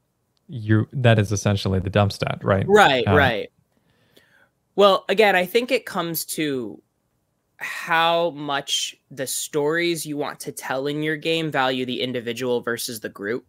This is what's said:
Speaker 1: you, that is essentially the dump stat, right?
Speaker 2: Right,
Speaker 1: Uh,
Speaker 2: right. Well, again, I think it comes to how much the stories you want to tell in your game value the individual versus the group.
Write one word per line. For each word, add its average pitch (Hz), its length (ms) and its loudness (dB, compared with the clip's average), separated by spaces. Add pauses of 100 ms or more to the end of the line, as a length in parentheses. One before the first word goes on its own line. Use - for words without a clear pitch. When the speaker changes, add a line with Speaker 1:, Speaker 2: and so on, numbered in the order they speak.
(480)
Speaker 1:
you, 110 460 2
that 120 260 6
is 101 120 0
essentially 98 480 0
the 92 100 -4
dump 98 240 2
stat, - 300 -6
right? 98 240 2
Speaker 2:
Right, 151 400 6
Speaker 1:
Uh, 98 80 4
Speaker 2:
right. 120 360 2 (1200)
Well, 190 340 6
again, 202 260 4
I 180 100 2
think 240 260 0
it 233 140 -2
comes 170 400 -6
to 127 560 -6 (760)
how 170 720 0
much 143 640 -4 (140)
the 135 160 -10
stories 156 800 -2
you 147 120 -8
want 139 240 -8
to 147 100 -10
tell 135 360 -6
in 147 140 -4
your 156 140 -2
game 160 340 -2
value 131 360 0
the 123 160 -6
individual 120 600 -4
versus 117 380 -6
the 107 100 -10
group. 107 400 -8